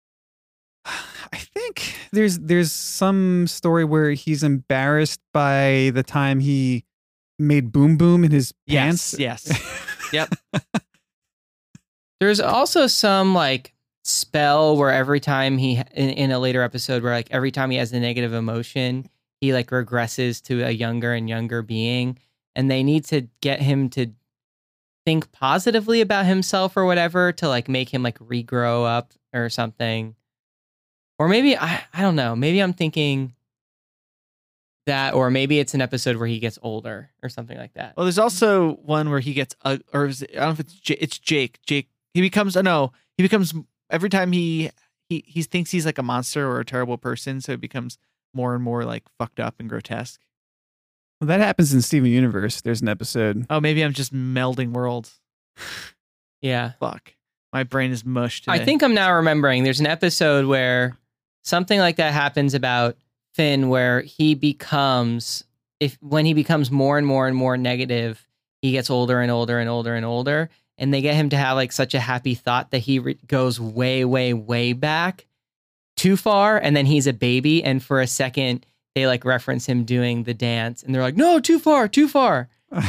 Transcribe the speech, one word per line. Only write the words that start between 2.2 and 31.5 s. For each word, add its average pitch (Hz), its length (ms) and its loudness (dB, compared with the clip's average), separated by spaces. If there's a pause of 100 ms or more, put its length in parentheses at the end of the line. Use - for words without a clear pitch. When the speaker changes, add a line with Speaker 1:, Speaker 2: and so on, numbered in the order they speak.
Speaker 1:
there's 160 320 2
some 185 760 0
story 165 360 0
where 151 280 2
he's 147 320 -2
embarrassed 143 760 0 (160)
by 139 580 4
the 127 120 0
time 139 340 0
he 135 460 0 (560)
made 143 320 2
Boom 147 240 6
Boom 175 260 6
in 156 80 4
his 139 240 2 (120)
Speaker 2:
Yes, 147 500 0
Speaker 1:
pants. - 20 -4
Speaker 2:
yes. - 680 -6 (140)
Speaker 1:
<laughs> - 140 -10
Speaker 2:
Yep. 156 220 -2 (1900)
Speaker 3:
There's 208 200 4
also 269 460 2
some, 190 480 2
like, 135 400 0 (300)
spell 151 720 2
where 143 140 4
every 135 300 2
time 135 380 0
he, 127 220 2 (140)
in, 135 160 0
in 135 220 0
a 127 60 0
later 127 240 0
episode 123 400 -4
where, 120 100 -2
like, 117 180 -4
every 131 220 -2
time 131 180 -2
he 127 60 -2
has 123 160 -4
a 123 80 -2
negative 120 320 -2
emotion, 120 760 -4 (320)
he, 135 120 0
like, 123 180 -2
regresses 120 760 -4
to 123 180 -2
a 123 80 -2
younger 117 420 -4
and 113 160 -4
younger 117 340 -6
being, 120 560 -4 (380)
and 131 140 0
they 131 120 0
need 147 240 2
to 131 220 -2 (120)
get 139 200 -2
him 139 300 2
to 123 180 -4 (1000)
think 160 240 0
positively 214 720 0
about 202 260 0
himself 190 500 0
or 190 100 2
whatever 180 460 2
to, 170 160 -4
like, 123 200 0
make 131 200 -2
him, 127 140 -4
like, 120 160 -4
regrow 120 680 -2
up 117 280 -2 (200)
or 117 160 -2
something. 113 680 -6 (1040)
Or 160 80 2
maybe, 247 280 4